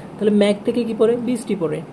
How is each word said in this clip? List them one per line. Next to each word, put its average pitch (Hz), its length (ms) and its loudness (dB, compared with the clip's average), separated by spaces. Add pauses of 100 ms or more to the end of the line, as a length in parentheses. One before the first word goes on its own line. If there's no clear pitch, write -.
(180)
তাহলে 208 120 2
মেঘ 208 340 4
থেকে 233 200 0
কী 220 140 -4
পড়ে? 233 180 4
বৃষ্টি 240 440 -2
পড়ে। 156 200 -2 (120)